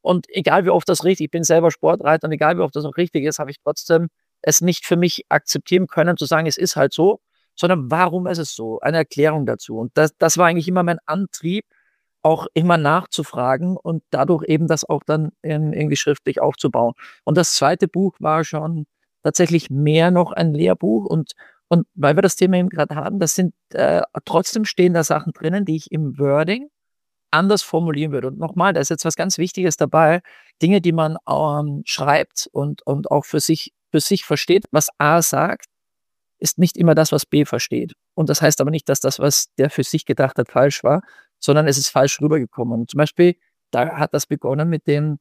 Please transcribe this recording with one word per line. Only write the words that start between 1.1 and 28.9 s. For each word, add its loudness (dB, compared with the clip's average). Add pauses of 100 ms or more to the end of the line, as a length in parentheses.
ich -8
bin -4
selber 4
Sportreiter 0
und -4
egal 0
wie 0
oft -4
das -6
auch -8
richtig -2
ist, -4
habe -8
ich -16
trotzdem 0 (340)
es 2
nicht -2
für 2
mich 0
akzeptieren 0
können, 0
zu -6
sagen, 0
es -2
ist -2
halt 2
so, 2 (340)
sondern 0
warum 0
ist -4
es -8
so? -8
Eine 0
Erklärung 0
dazu. -6
Und -8
das, 4
das 2
war 6
eigentlich 0
immer 0
mein 0
Antrieb, -6 (580)
auch 2
immer 4
nachzufragen -2
und -6
dadurch 0
eben 2
das -2
auch -2
dann -2 (100)
in, -2
irgendwie -2
schriftlich -2
aufzubauen. 0 (300)
Und 2
das 2
zweite 0
Buch -2
war 0
schon -6 (360)
tatsächlich 0
mehr 2
noch 2
ein 0
Lehrbuch 0
und, -4 (360)
und 2
weil 2
wir 2
das 2
Thema 2
eben 0
gerade -4
haben, -4
das 0
sind, 0 (160)
äh, 2 (220)
trotzdem 0
stehen 2
da 0
Sachen -2
drinnen, -4
die -4
ich -10
im -6
Wording 0 (600)
anders 2
formulieren -2
würde. -4
Und -10
nochmal, 0
da 0
ist -2